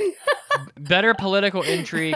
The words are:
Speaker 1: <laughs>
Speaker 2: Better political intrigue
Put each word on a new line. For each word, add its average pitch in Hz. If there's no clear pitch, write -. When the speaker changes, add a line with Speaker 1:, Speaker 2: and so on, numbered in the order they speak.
Speaker 1:
<laughs> -
Speaker 2:
Better 180
political 196
intrigue 160